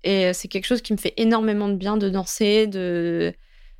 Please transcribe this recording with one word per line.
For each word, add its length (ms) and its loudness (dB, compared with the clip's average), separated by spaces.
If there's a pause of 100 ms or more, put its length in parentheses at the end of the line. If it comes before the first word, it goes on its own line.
Et, 220 2
euh, 80 2
c'est 140 -8
quelque 180 -6
chose 160 0
qui 120 -4
me 40 0
fait 200 -4
énormément 520 2
de 60 0
bien 200 -2
de 140 0
danser. 560 2
De, 680 -2 (460)